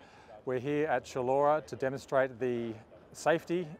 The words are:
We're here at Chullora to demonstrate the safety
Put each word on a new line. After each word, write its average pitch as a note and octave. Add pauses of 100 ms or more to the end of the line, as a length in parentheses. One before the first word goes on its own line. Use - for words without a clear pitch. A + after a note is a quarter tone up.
(440)
We're B2+
here D3
at B2+
Chullora C#3+
to B2+
demonstrate C3
the A#2+ (400)
safety E3+ (120)